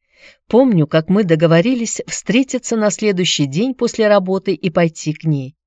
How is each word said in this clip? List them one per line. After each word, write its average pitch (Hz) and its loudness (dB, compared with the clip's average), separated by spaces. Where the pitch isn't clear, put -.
Помню, 214 2
как 160 0
мы 196 2
договорились 170 2
встретиться 247 -2
на 214 0
следующий 185 -2
день 202 -2
после 220 -2
работы 190 0
и 170 -4
пойти 165 -2
к 156 -10
ней. 139 -4